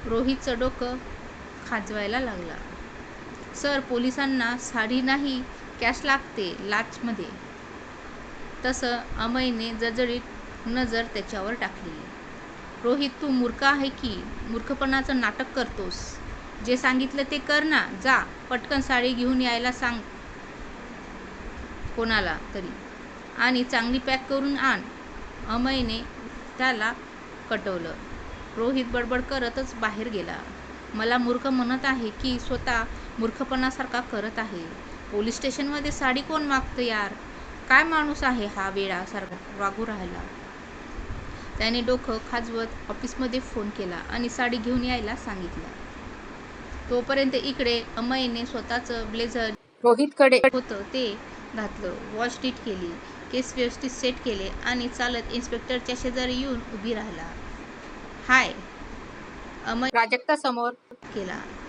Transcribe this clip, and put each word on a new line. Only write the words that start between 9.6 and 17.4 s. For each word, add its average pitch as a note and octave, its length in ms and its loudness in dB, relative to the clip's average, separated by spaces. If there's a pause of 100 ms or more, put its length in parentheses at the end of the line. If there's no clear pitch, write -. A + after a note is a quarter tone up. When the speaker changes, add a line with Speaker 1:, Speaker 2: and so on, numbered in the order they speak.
Speaker 1:
जळजळीत A#3 920 -2
नजर A#3 460 2
त्याच्यावर G3+ 420 -4
टाकली. F#3+ 380 -4 (880)
"रोहित, C4+ 260 4 (120)
तू D4+ 100 0
मूर्ख B3 340 4
आहे C#4 300 6
की? A3 200 -2 (280)
मूर्खपणाचं C4 760 2
नाटक A#3+ 360 0
करतोस. - 460 -2 (640)
जे B3 120 6
सांगितलं C4 540 4
ते D4 60 2 (100)